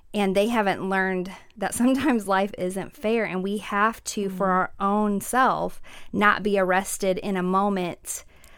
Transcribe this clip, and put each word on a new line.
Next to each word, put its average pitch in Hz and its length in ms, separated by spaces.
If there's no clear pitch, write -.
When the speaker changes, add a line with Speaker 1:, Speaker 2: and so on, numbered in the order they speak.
Speaker 1:
and 196 200
they 202 140
haven't 196 400
learned 190 420
that 190 180
sometimes 254 540
life 196 280
isn't 185 400
fair, 220 280
and 185 180
we 202 160
have 208 460
to, 196 260
for 190 160
Speaker 2:
Mm-hmm. 185 60
Speaker 1:
our 185 280
own 202 400
self, 190 640
not 208 300
be 202 160
arrested 185 600
in 196 180
a 180 60
moment 185 840